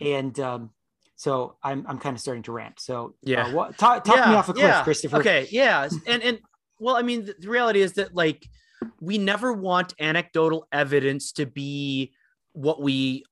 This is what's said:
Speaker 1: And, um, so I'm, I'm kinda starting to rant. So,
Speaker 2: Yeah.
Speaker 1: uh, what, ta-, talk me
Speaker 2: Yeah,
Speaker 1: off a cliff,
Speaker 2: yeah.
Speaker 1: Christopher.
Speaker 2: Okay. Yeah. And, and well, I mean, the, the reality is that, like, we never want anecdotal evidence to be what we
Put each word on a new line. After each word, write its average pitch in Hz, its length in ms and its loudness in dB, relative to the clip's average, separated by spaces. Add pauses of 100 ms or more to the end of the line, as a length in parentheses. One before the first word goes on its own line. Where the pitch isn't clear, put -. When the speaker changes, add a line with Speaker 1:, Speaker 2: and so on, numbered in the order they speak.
Speaker 1:
And, 139 400 -4
um, 120 300 -8 (440)
so 131 480 -4
I'm, 139 240 -6
I'm 156 140 -10
kinda 131 180 -6
starting 120 260 -8
to 117 80 -10
rant. 110 280 -12
So, 120 420 -8
Speaker 2:
Yeah. 123 240 0
Speaker 1:
uh, 120 60 -4
what, - 260 -4
ta-, 240 220 6
talk 220 160 6
me 226 160 6
Speaker 2:
Yeah, 214 40 6
Speaker 1:
off 190 120 2
a 180 40 -4
cliff, 262 120 2
Speaker 2:
yeah. 180 180 6
Speaker 1:
Christopher. 151 360 -2
Speaker 2:
Okay. 147 340 2
Yeah. 202 360 2 (200)
And, 240 160 0
and 240 160 -2 (400)
well, 233 160 0
I 240 60 0
mean, 240 240 -4
the, 208 120 -12
the 180 100 -14
reality 226 340 2
is 185 100 0
that, 185 240 -4
like, 160 320 0 (520)
we 196 180 -2
never 202 340 0
want 185 480 -2
anecdotal 160 680 0
evidence 139 640 0
to 147 140 -4
be 139 680 -6 (400)
what 147 280 -2
we 135 520 0